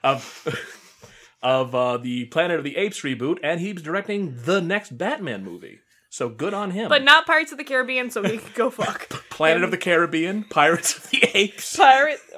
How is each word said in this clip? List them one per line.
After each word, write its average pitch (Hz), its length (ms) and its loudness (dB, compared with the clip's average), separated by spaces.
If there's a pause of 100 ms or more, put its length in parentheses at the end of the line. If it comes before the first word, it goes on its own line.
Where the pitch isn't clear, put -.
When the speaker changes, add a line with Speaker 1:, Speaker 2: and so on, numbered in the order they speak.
Speaker 1:
of, - 1000 -4
<laughs> - 400 -20
of, 127 320 2
uh, 123 220 2
the 123 300 -4
Planet 165 320 0
of 139 60 -6
the 135 120 -4
Apes 196 260 -2
reboot, 135 400 -2
and 165 180 -2
he's 185 220 -6
directing 190 600 -4
the 185 160 2
next 180 380 -4
Batman 175 460 -4
movie. 87 340 -16 (320)
So 123 180 -6
good 143 260 -6
on 202 180 -4
him. 214 180 -4
Speaker 2:
But 294 120 2
not 302 240 6
Pirates 320 240 2
of 277 80 -14
the 294 60 -8
Caribbean, 254 460 -2
so 220 120 -4
he 220 160 -2
can - 160 -16
go 240 160 0
Speaker 1:
<laughs> - 0 -
Speaker 2:
fuck. - 380 -6 (220)
Speaker 1:
Planet 160 260 2
Speaker 2:
And 175 80 0
Speaker 1:
of 170 80 -2
the - 60 -2
Caribbean, 170 680 0
Pirates 160 520 2
of - 140 -16
the - 140 2 (100)
Apes. - 420 -2
Speaker 2:
Pirate. 277 440 6 (180)